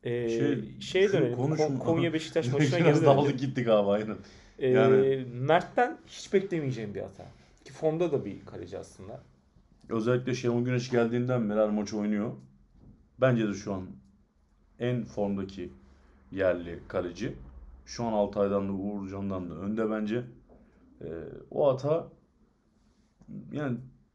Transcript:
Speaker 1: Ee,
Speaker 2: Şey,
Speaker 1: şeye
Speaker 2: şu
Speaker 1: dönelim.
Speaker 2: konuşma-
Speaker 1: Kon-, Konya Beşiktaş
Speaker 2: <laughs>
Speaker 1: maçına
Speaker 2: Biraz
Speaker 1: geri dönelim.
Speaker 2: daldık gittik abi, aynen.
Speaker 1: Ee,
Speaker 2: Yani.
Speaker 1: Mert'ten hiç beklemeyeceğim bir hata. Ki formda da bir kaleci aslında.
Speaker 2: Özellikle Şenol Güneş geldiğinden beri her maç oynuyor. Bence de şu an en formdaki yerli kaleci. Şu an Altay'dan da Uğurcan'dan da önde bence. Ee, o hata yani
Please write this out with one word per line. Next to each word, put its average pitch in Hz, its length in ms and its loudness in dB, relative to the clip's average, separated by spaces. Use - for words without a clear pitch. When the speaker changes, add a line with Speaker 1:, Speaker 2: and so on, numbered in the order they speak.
Speaker 1:
Ee, 120 240 -2
Speaker 2:
Şey, - 520 0
Speaker 1:
şeye 190 280 2
Speaker 2:
şu 196 40 2
Speaker 1:
dönelim. 123 260 2
Speaker 2:
konuşma- 151 280 2
Speaker 1:
Kon-, 139 120 -2
Konya 165 340 2
Beşiktaş 160 340 -2
Speaker 2:
<laughs> 123 60 0
Speaker 1:
maçına 143 80 2
Speaker 2:
Biraz 131 180 4
Speaker 1:
geri 170 80 6
dönelim. 151 200 6
Speaker 2:
daldık 135 320 6
gittik 131 300 -2
abi, 104 220 6
aynen. 107 260 0
Speaker 1:
Ee, 135 100 0
Speaker 2:
Yani. 131 640 6
Speaker 1:
Mert'ten 175 760 2
hiç - 260 -10
beklemeyeceğim 135 640 0
bir 101 60 -6
hata. 98 240 -12
Ki 139 80 -20
formda 160 400 0
da 113 120 0
bir 95 220 -10
kaleci 95 320 -12
aslında. 101 420 -14
Speaker 2:
Özellikle 127 460 0
Şenol 120 300 0
Güneş 127 260 -2
geldiğinden 120 600 0
beri 107 80 0
her 107 120 4
maç 104 240 -2
oynuyor. 104 380 -2
Bence 120 280 4
de 101 60 -2
şu 101 200 -8
an 92 120 -8
en 120 260 -2
formdaki 98 680 -4
yerli 87 460 0
kaleci. 95 460 -6
Şu - 180 -8
an 110 80 -2
Altay'dan 101 560 0
da 98 40 -4
Uğurcan'dan 98 800 -6
da 80 40 -10
önde 107 360 -2
bence. 110 340 -2
Ee, 80 60 -12
o 147 220 2
hata 143 360 -2
yani 127 240 -6